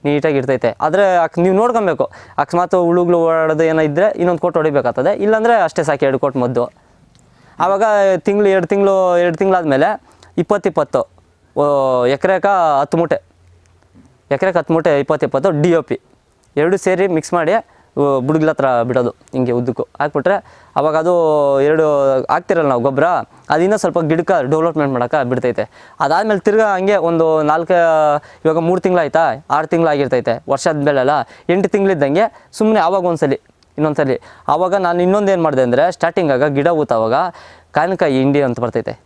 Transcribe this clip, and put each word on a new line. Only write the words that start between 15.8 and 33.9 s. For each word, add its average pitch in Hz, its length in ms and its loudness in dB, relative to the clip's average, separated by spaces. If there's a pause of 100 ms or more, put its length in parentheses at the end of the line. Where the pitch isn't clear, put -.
ಪಿ - 200 -6 (560)
ಎರಡು 170 200 0
ಸೇರಿ 185 320 0
ಮಿಕ್ಸ್ 160 260 -4
ಮಾಡಿ, 170 180 0 (440)
ಉ-, 139 300 0
ಬುಡಗ್ಲ 156 220 2
ಹತ್ರ 131 340 0
ಬಿಡೋದು 120 280 0 (220)
ಹಿಂಗೆ 127 200 -2
ಉದ್ದಕ್ಕೂ 120 300 -4 (180)
ಹಾಕ್ಬಿಟ್ರೆ 147 360 -2 (400)
ಅವಾಗ 151 200 0
ಅದು 160 160 0 (480)
ಎರಡು 156 240 2 (460)
ಹಾಕ್ತಿರಲ್ಲ 165 380 0
ನಾವು 127 140 0
ಗೊಬ್ಬರ, 135 220 0 (460)
ಅದು 156 120 2
ಇನ್ನೂ 196 140 2
ಸ್ವಲ್ಪ 190 220 -2
ಗಿಡಕ್ಕೆ 160 520 0
ಡೆವಲಪ್ಮೆಂಟ್ 156 420 0
ಮಾಡೋಕೆ 127 380 -2
ಬಿಡ್ತೈತೆ. 123 340 -2 (360)
ಅದಾದ್ಮೇಲೆ 185 400 0
ತಿರ್ಗಾ 214 340 2
ಹಂಗೆ 196 220 0
ಒಂದು 160 460 0
ನಾಲ್ಕು, 160 320 0 (720)
ಇವಾಗ 160 140 0
ಮೂರು 175 220 0
ತಿಂಗಳಾಯ್ತಾ, 165 440 0 (260)
ಆರು 151 160 0
ತಿಂಗಳಾಗಿರ್ತೈತೆ, 139 840 0
ವರ್ಷದ 151 340 -2
ಬೆಳೆಲ್ಲ 139 260 2 (380)
ಎಂಟು 190 200 0
ತಿಂಗಳಿದ್ದಂಗೆ 185 560 0 (280)
ಸುಮ್ನೆ 220 280 0
ಆವಾಗ 180 240 0
ಒಂದ್ಸಲಿ, 156 360 0 (380)
ಇನ್ನೊಂದ್ಸಲಿ. 151 420 -2 (280)